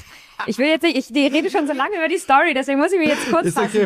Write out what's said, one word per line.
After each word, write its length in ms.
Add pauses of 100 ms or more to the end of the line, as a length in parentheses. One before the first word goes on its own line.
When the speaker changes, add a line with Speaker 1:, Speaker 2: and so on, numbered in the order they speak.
(460)
Speaker 1:
Ich 100
will 120
jetzt 140
nicht, 140
ich, 160
die 140
rede 240
schon 160
so 80
lange 220
über 120
die 80
Story, 380
deswegen 240
muss 140
ich 60
mir 100
jetzt 220
kurz 180
Speaker 2:
Ist 100
okay, 80 (180)